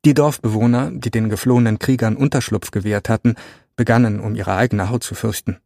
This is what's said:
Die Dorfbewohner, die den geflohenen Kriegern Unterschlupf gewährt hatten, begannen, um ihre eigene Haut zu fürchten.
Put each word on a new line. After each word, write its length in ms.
Die 80
Dorfbewohner, 760
die 200
den 180
geflohenen 500
Kriegern 380
Unterschlupf 540
gewährt 360
hatten, 280
begannen, 440
um 160
ihre 200
eigene 340
Haut 140
zu 120
fürchten. 500